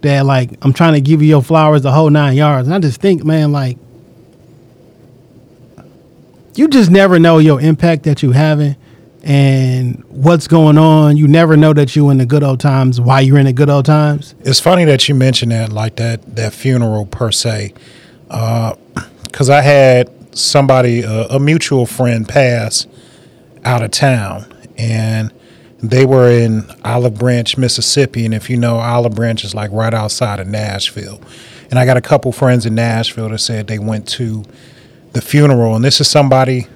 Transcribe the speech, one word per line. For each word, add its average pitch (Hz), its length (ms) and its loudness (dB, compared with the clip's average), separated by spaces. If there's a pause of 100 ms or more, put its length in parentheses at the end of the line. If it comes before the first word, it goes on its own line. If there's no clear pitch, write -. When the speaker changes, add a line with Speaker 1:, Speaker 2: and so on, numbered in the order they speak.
Speaker 1:
that, 139 240 0
like, 127 280 0 (100)
I'm 131 100 2
trying 165 200 2
to 147 80 2
give 151 220 2
you 156 60 4
your 147 140 4
flowers, 151 400 2
the 139 80 -2
whole 151 180 2
nine 143 280 2
yards." 143 320 0
And 170 60 -2
I 202 40 0
just 151 220 -2
think, 185 240 0
man, 156 260 0
like, 135 280 -4 (2750)
you 311 140 2
just 247 220 4
never 185 280 6
know 165 200 6
your 151 220 4
impact 160 440 0
that 147 180 -2
you 131 100 0
having 147 440 0 (460)
and 131 840 0
what's 147 380 0
going 156 320 4
on. 156 380 4
You 151 120 2
never 160 280 4
know 156 160 4
that 147 240 0
you 143 140 2
in 135 80 2
the 127 80 0
good 143 160 0
old 135 180 -2
times 131 400 0
while 131 220 2
you're 135 160 4
in 139 80 4
the 135 60 0
good 143 180 0
old 139 160 2
times. 147 540 0
Speaker 2:
It's 135 200 -2
funny 180 240 2
that 139 240 2
you 147 60 0
mentioned 127 380 0
that, 113 200 -4
like, 107 240 -6
that, 113 400 -8
that 110 160 -6
funeral 117 540 -2
per 113 260 -6
se, 104 420 -6 (560)
uh, 113 440 -4 (580)
'cause 131 180 -2
I 143 120 4
had 131 480 4 (220)
somebody, 127 720 0
uh, 110 240 -6
a 135 120 -2
mutual 143 460 0
friend 117 420 -4
pass 120 580 -2 (760)
out 120 180 0
of 107 80 -6
town, 107 560 -2 (300)
and 110 560 -4 (480)
they 127 240 0
were 127 240 4
in 117 360 0 (200)
Olive 120 300 -2
Branch, 120 420 -2
Mississippi. 123 680 -2
And 110 100 -4
if 107 160 -10
you 127 60 -4
know, 120 220 -2
Olive 120 360 -2
Branch 113 300 -4
is, 104 100 -12
like, 104 180 -8
right 110 220 -4
outside 104 460 -6
of 95 80 -10
Nashville. 101 720 -10 (500)
And 123 80 -2
I 127 60 2
got 127 120 2
a 123 40 0
couple 131 320 -2
friends 123 340 0
in 110 80 -4
Nashville 113 540 -4
that 110 100 -8
said 107 300 -8
they 107 100 -8
went 107 300 -8
to 110 340 -8 (720)
the 117 80 -4
funeral. 123 560 0
And 113 80 -2
this 139 160 0
is 147 80 -6
somebody 131 680 0